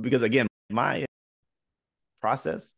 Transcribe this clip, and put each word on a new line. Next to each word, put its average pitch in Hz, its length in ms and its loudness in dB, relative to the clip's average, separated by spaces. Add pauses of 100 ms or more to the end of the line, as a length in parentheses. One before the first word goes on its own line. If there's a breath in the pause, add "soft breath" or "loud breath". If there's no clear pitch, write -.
because, 123 220 2
again, 117 240 2 (220)
my 135 360 -2 (1160)
process, - 580 -2